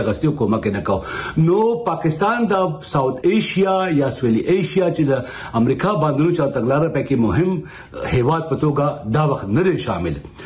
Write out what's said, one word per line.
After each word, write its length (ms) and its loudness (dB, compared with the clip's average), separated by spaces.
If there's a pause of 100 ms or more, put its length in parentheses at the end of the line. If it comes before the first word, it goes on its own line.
اخیستې 280 0
او 100 -2
کومک 260 0
یې 100 0
نه 120 -4
کاوه. 140 0 (440)
نو 140 4 (260)
پاکستان 640 0
د 160 2 (220)
ساوت 420 -2
ایشیا 460 2 (240)
یا 160 0
سویلي 260 2 (120)
ایشیا 420 0
چې 60 0 (100)
د 20 2 (460)
امریکا 320 2 (100)
باندنیو 380 2
چارو 160 0
تګلاره 400 0
پکې 180 0 (100)
مهم 260 2 (680)
هیواد 340 2
په 140 -2
توګه 520 0
دا 140 2
وخت 260 -2
نه 120 4
دی 40 4 (140)
شامل. 320 -4 (280)